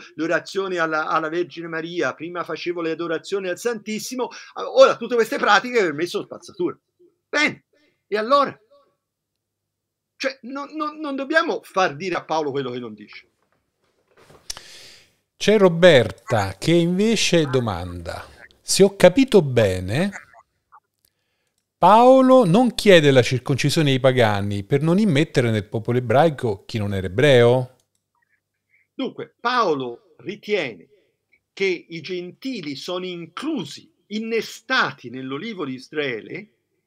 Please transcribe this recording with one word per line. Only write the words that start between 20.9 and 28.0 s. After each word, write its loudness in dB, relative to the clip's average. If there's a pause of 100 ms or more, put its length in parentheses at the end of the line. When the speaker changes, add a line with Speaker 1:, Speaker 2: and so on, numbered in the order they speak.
Speaker 2:
Paolo 6
non 2
chiede 6
la 6
circoncisione 0
ai 0
pagani 0
per -2
non 0
immettere 2
nel -2
popolo -4
ebraico 0
chi -8
non -4
era -4
ebreo?" 4 (1200)